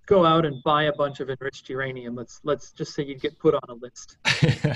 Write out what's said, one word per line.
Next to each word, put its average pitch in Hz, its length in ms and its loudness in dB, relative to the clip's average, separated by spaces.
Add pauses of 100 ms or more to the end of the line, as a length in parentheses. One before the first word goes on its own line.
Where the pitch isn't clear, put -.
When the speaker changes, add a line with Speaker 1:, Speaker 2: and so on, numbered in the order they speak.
Speaker 1:
go 190 180 6
out 160 220 4
and 135 160 -6
buy 151 220 2
a 147 80 2
bunch 143 280 -2
of 131 80 -6
enriched 135 400 -8
uranium. 127 460 -6
Let's, 120 300 -12
let's 143 280 -4
just - 220 -10
say 151 100 -4
you'd 135 160 -10
get - 180 -6
put 156 160 4
on 139 140 -2
a 123 60 -14
list. - 480 -18
Speaker 2:
<laughs> - 40 -14 (480)